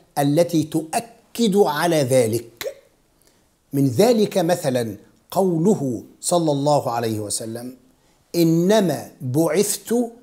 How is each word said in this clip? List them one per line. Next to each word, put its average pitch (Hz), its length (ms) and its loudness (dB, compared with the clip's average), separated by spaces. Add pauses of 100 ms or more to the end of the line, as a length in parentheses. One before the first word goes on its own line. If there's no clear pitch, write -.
(180)
التي 156 440 2
تؤكد 196 960 -4
على 165 400 2
ذلك. 127 800 -2 (960)
من 139 160 0
ذلك 202 500 2
مثلًا 127 580 -2 (340)
قوله 165 720 0 (180)
صلى 165 320 0
الله 139 380 0
عليه 113 300 -4
وسلم: 117 560 -10 (580)
"إنما 170 760 2 (100)
بعثت 160 760 0 (280)